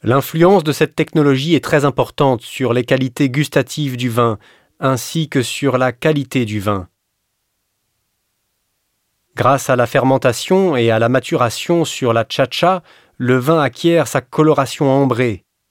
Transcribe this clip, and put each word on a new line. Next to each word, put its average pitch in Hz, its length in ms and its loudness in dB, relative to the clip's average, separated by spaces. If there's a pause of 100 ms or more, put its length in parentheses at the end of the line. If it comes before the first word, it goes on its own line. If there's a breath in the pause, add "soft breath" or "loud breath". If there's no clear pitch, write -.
L'influence 160 600 2
de 151 80 -2
cette - 240 -2
technologie 147 580 0
est 147 80 2
très 147 220 0
importante 131 580 0
sur 120 300 -4
les 120 120 0
qualités 131 460 -2
gustatives 139 680 -4
du 123 120 -4
vin, 117 320 0 (400 soft breath)
ainsi 139 480 -4
que 135 140 0
sur 127 360 -2
la 127 140 0
qualité 139 520 -2
du 107 140 -6
vin. 98 300 -4 (2500)
Grâce 131 340 0
à 127 60 2
la 120 100 2
fermentation 135 920 0
et 117 140 2
à 110 80 2
la 113 100 2
maturation 131 760 0
sur 123 280 -2
la 113 120 2
tchatcha, 175 580 -2 (340 soft breath)
le 127 200 2
vin 151 240 2
acquiert 156 480 0
sa 139 120 -2
coloration 143 720 0
ambrée, 123 540 0 (260)